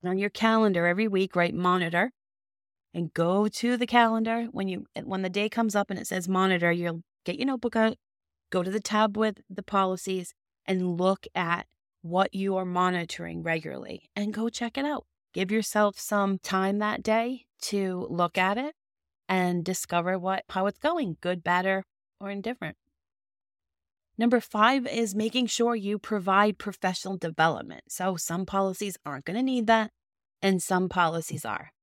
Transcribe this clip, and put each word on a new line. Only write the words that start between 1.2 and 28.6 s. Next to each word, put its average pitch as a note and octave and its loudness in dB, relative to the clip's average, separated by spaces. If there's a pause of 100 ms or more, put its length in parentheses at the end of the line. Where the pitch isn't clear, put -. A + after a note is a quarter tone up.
write F3 4
"monitor" F3+ 2 (800)
and E3+ -4
go F#3 2
to A#3+ -2
the A#3+ -2
calendar. A3+ 2
When G3 -4
you, F#3 -6 (180)
when F#3+ -4
the F#3 -2
day G#3 -2
comes A3+ 0
up G3+ 0
and F#3 -6
it - -10
says F3+ -4
"monitor," F#3 4
you'll E3+ -2 (240)
get F3+ -6
your C4 -2
notebook B3 -2
out, A3 2 (520)
go F3+ 0
to F#3 -2
the G#3+ 0
tab G#3+ 2
with G#3+ 0
the F#3+ -10
policies, F#3 -2 (320)
and F#3 0
look F#3 2
at F3 -2 (340)
what F3+ 0
you F#3+ 0
are F#3 0
monitoring F3 -2
regularly E3 -6
and G#3 -4
go A3 -2
check A#3 -6
it C#4 -2
out. D4 -4 (280)
Give F#3 -2
yourself G#3 0
some G3 0
time F#3+ -2
that G#3+ -4
day A3+ -2 (200)
to F#3+ -4
look E3+ 0
at F#3+ 2
it C#4+ -4 (540)
and F3+ 2
discover F3+ -2
what, F#3 -4
how F#3+ 0
it's G3+ -2
going, D4 -2
good, F3+ -4
bad, F3+ 2
or, F#3+ 0 (380)
or G3+ -8
indifferent. G3+ -8 (1400)
Number A#3 4
five A#3+ 2
is A3 -2
making A3+ 0
sure A#3 0
you G#3 -4
provide G3 2
professional F#3+ -4
development. D#3+ 0
So F#3 -4
some F3 -4
policies G3 -2